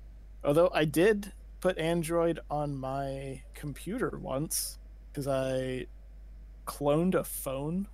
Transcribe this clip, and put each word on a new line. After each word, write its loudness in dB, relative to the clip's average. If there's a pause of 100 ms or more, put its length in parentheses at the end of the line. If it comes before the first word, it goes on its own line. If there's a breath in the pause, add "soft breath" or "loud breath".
(440)
although 8
I 4
did 4 (280)
put 2
Android 2 (100)
on -2
my -6 (120)
computer -4
once -4 (340)
'cause -4
I 0 (800)
cloned 4
a 2
phone -4